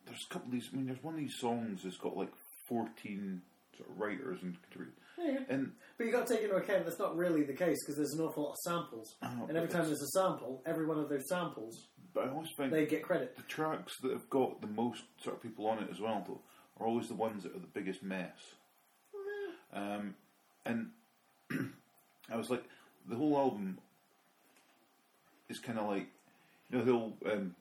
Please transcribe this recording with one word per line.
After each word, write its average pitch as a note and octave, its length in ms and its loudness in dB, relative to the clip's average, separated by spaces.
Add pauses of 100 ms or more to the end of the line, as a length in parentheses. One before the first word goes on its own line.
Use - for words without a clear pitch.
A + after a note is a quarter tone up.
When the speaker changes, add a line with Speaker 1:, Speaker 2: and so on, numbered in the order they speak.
Speaker 1:
there's A#2 240 -10
a - 40 -6
couple F3+ 140 -6
of B2 60 -4
these. A#2+ 180 -2
I B2+ 60 -2
mean, C3+ 80 0
there's B2+ 180 -4
one D#3+ 120 -4
of D#3+ 40 -2
these C#3 180 -2
songs A2+ 460 0
that's F#2 140 -6
got, - 180 -4
like, G2 160 -2 (380)
fourteen G2+ 720 -2 (360)
sort - 120 -14
of - 100 -8
writers G2 420 -2
and F2+ 220 -4
contributors. - 360 -12 (180)
Speaker 2:
Yeah, E4+ 140 0
yeah. C4 80 2 (100)
Speaker 1:
And C3+ 240 0 (240)
Speaker 2:
But A#3 100 0
you G#3+ 60 2
got B3 140 6
to B3 80 4
take G#3 100 4
into G3+ 100 4
account F3+ 300 4
that's E3 140 -4
not F3 180 2
really E3+ 260 6
the C3+ 100 0
case E3+ 320 4
'cause C#3+ 120 -4
there's C#3+ 160 2
an D#3 120 2
awful D3 180 0
lot - 80 -2
of - 80 -8
samples, D#3 640 -2
Speaker 1:
I B2 140 -4
know, A#2 140 -4
Speaker 2:
and D#3 80 2
every E3+ 100 4
Speaker 1:
but E3+ 60 -4
Speaker 2:
time E3+ 80 6
Speaker 1:
it's D#3 80 4
Speaker 2:
there's D3 140 2
a C#3 40 -2 (120)
sample, D3 460 2
every D#3+ 200 2
one D#3 140 2
of C#3+ 100 0
those C#3 180 0
samples, D#3 640 -2 (240)
Speaker 1:
But - 120 2
I C3 60 0
always D#3 260 -4
find C#3 160 2
Speaker 2:
they D#3 140 6
get D3+ 160 2
credit. D#3+ 320 0
Speaker 1:
the A#2 80 -12
tracks - 580 -2
that C3 100 0
have A#2+ 200 -4
got C3 300 4
the G#2+ 60 -4
most A#2 360 0 (180)
sort - 140 -4
of - 80 -10
people A2 240 -4
on A2 160 2
it F#2 80 -4
as F2 80 -8
well, G#2 280 0
though, - 140 -8 (380)
are G#2+ 80 0
always A#2 220 2
the A#2+ 60 -4
ones G#2+ 280 0
that - 120 -8
are F#2+ 40 -8
the F2 80 -10
biggest F#2+ 340 -4
mess. F#2+ 540 -6 (580)
Speaker 2:
Yeah. G4 840 -6
Speaker 1:
Um, G#2 200 -6 (500)
and A2+ 260 -2 (580)
<clears throat> - 240 -2 (580)
I B2 40 -2
was A2+ 140 -2
like, B2 140 0 (440)
the G#2 80 -4
whole D3 220 4
album G#2 400 2 (1700)
is A2 100 -8
kinda A2 240 -2
like, G2+ 240 0 (640)
you B2 80 2
know, A2+ 60 4
the B2+ 60 10
whole, A2+ 260 4 (140)
um, F#2+ 300 0